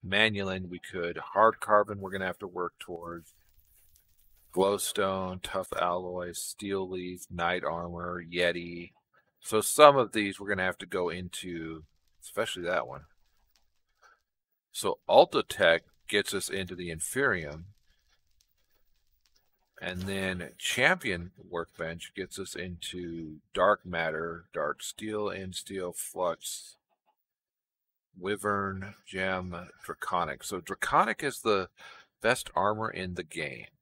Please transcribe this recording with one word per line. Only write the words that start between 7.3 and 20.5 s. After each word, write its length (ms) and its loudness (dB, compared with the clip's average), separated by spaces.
night 340 -2
armor, 580 -4
yeti. 720 -2
So 220 2
some 340 10
of 160 2
these 260 0
we're 120 -8
gonna 140 0
have 140 0
to 80 -12
go 220 0
into, 760 -8
especially 420 -4
that 220 0
one. 200 -14
So 280 -2
Altatech 720 6
gets 260 0
us 160 -4
into 240 -6
the 160 -8
Inferium. 720 -4
And 240 -6
then 540 -4